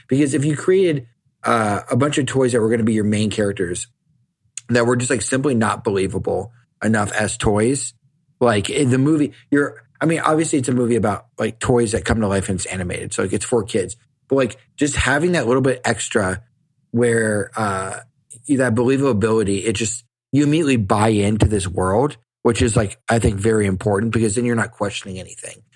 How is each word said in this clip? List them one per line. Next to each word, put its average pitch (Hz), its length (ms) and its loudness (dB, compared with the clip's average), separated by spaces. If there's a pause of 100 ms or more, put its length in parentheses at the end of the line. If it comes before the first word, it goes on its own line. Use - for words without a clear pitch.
Because 135 260 2
if 139 100 0
you 151 120 0
created, 180 500 2 (360)
uh, 110 480 0
a 131 60 0
bunch 147 200 0
of 135 100 0
toys 131 260 0
that 120 80 2
were 110 100 2
gonna 113 140 0
be 110 100 2
your 107 100 0
main 107 260 0
characters 98 560 -4 (840)
that 120 160 4
were 123 100 2
just, 123 140 -2
like, 120 120 0
simply 135 320 0
not 104 300 0
believable 95 680 -2 (300)
enough 107 300 0
as 107 240 -2
toys, 113 560 0 (480)
like, 107 300 2
in 139 200 2
the 131 80 4
movie, 147 340 2 (180)
you're, 143 320 -2 (180)
I 147 60 0
mean, 160 140 0
obviously 156 380 0
it's 127 100 -2
a 131 40 0
movie 120 240 0
about, 101 300 -2 (120)
like, 110 200 -4
toys 120 340 2
that 104 140 -4
come 113 140 0
to 107 80 0
life 98 200 0
and 95 80 -2
it's 87 100 -6
animated. 90 460 -6
So, 107 100 -2
like, 98 120 -2
it's 107 100 -2
for 117 180 0
kids. 95 340 -4 (320)
But, 135 80 2
like, 131 200 0 (200)
just 143 200 0
having 151 360 0
that 143 140 0
little 131 160 2
bit 127 220 0
extra 107 580 -2 (500)
where, 113 640 0
uh, 101 440 -4 (480)
that 127 260 2
believability, 113 880 2
it 113 100 0
just, 113 300 -6 (280)
you 143 120 4
immediately 143 320 2
buy 107 320 2
into 110 380 2
this 98 220 -2
world, 95 480 0 (260)
which 131 200 2
is, 113 120 0
like, 107 240 -2 (100)
I 117 100 2
think 107 200 0
very 107 280 0
important 101 480 -2
because 110 200 0
then 120 120 -2
you're 120 100 0
not 104 160 -4
questioning 95 460 -8
anything - 440 -18 (140)